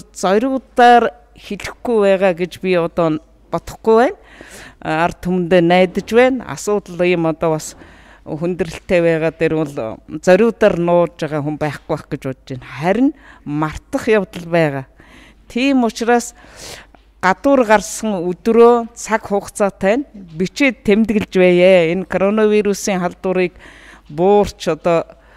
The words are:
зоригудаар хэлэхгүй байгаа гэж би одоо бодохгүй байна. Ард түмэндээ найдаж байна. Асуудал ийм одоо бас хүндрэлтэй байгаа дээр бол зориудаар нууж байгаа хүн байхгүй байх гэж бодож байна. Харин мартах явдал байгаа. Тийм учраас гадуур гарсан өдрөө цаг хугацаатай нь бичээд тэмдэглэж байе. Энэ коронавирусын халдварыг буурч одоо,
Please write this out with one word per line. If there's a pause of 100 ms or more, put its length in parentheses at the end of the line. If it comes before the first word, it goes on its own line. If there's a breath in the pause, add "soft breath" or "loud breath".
(140)
зоригудаар (240)
хэлэхгүй
байгаа
гэж
би
одоо (300)
бодохгүй
байна. (640 loud breath)
Ард
түмэндээ
найдаж
байна.
Асуудал
ийм
одоо
бас (540 loud breath)
хүндрэлтэй
байгаа
дээр
бол (480)
зориудаар
нууж
байгаа
хүн
байхгүй
байх
гэж
бодож
байна.
Харин (340 loud breath)
мартах
явдал
байгаа. (640 soft breath)
Тийм
учраас (840 loud breath)
гадуур
гарсан
өдрөө
цаг
хугацаатай
нь
бичээд
тэмдэглэж
байе.
Энэ
коронавирусын
халдварыг (500 loud breath)
буурч
одоо, (340 loud breath)